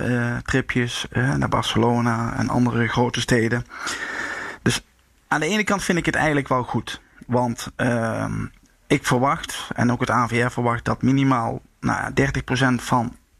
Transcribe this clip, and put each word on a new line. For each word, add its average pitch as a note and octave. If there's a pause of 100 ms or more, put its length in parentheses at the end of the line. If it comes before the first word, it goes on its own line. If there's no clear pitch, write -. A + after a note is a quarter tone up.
eh, A#2+
tripjes, B2
eh, C3
naar C3+
Barcelona A#2
en -
andere A#2
grote B2
steden. A#2+ (960)
Dus - (440)
aan D3
de D#3
ene G#3
kant G3
vind F3+
ik D#3+
het -
eigenlijk C#3+
wel B2+
goed. - (260)
Want, A#2+
ehm, A2 (400)
ik D3+
verwacht, C3+
en A#2+
ook A#2+
het B2+
A A#2
N A2+
V A#2+
R B2
verwacht, A#2+
dat A#2
minimaal, C3 (200)
nou G#2+
ja, A2+
dertig C3+
procent B2+
van A#2+ (240)